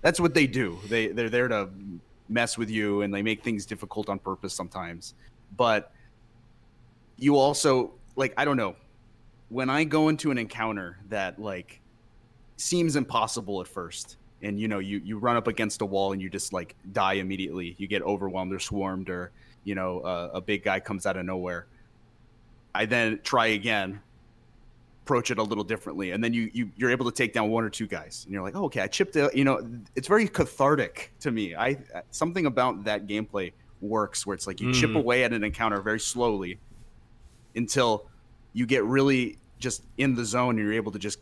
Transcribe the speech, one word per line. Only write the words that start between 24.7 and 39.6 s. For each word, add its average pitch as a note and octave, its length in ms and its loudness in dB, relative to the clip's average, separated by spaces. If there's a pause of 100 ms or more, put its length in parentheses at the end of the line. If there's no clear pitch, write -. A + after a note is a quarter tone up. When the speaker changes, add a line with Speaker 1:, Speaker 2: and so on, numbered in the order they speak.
Speaker 1:
approach B2 260 2
it A2+ 80 0
a A2+ 40 2
little G#2 220 -2
differently, F2+ 480 -4
and G#2+ 120 0
then A#2 80 0
you, A2+ 200 0
you, A2+ 240 -4
you're B2 140 2
able B2 200 2
to - 40 -12
take A2+ 180 0
down G#2+ 180 2
one A2+ 140 2
or G#2 60 -4
two - 160 -6
guys, D#2 380 -10
and F#2+ 80 -12
you're G2 100 -4
like, G2 140 -8
"Oh, G3 80 -4
okay, C3+ 160 -2
I F#2+ 60 0
chipped - 300 -2
a," C#3+ 180 4
you C3+ 100 4
know, A#2 240 2 (280)
it's C3+ 120 -6
very G#3 180 6
cathartic C#3+ 960 2
to D3 100 -2
me. G#2 240 -2
I, B2 220 0 (360)
something E3+ 340 0
about B2 380 0
that G#2 220 -2
gameplay G#2 460 -4 (300)
works G#2 420 -2
where G2 100 -4
it's - 120 -8
like F#2+ 140 -8
you A#2+ 120 0
chip B2+ 180 4
Speaker 2:
Mm. A2 60 0
Speaker 1:
away B2 280 4
at A#2 80 2
an A2 120 0
encounter G#2+ 380 0
very A2 180 0
slowly G#2 580 -2 (1000)
until A#2 500 2 (480)
you A#2+ 100 0
get A#2+ 200 2
really C3 540 4 (200)
just - 240 -6 (160)